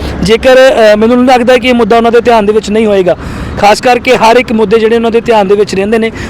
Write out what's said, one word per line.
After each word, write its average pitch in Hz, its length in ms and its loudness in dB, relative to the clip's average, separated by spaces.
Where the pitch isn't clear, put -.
ਜੇਕਰ, 226 340 2
ਅ, 233 380 4
ਮੈਨੂੰ 226 220 0
ਨਹੀਂ 247 100 2
ਲੱਗਦਾ 254 300 2
ਕਿ 240 100 -4
ਇਹ 254 60 2
ਮੁੱਦਾ 233 240 0
ਉਹਨਾਂ 233 140 0
ਦੇ 233 100 2
ਧਿਆਨ 226 240 2
ਦੇ 208 80 0
ਵਿੱਚ 214 160 -2
ਨਹੀਂ 220 160 0
ਹੋਏਗਾ, 190 320 0
ਖਾਸ 202 200 2
ਕਰਕੇ 247 340 0
ਹਰ 220 200 2
ਇੱਕ 247 160 0
ਮੁੱਦੇ 220 280 0
ਜਿਹੜੇ 220 160 0
ਉਹਨਾਂ 233 160 -2
ਦੇ 226 100 0
ਧਿਆਨ 214 260 0
ਦੇ 202 80 0
ਵਿੱਚ 202 200 -2
ਰਹਿੰਦੇ 208 220 -2
ਨੇ, 226 140 -4